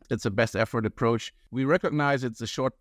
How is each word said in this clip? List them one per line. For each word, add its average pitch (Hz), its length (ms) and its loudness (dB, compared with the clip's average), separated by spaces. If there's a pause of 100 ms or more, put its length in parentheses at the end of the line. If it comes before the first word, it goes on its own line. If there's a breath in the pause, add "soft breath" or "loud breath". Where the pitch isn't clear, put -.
(100)
It's 113 140 -2
a 117 60 0
best 113 240 2
effort 113 320 0
approach. 117 480 -2 (160)
We 131 140 -2
recognize 147 580 2
it's 120 180 -6
a 117 60 -6
short 131 340 -2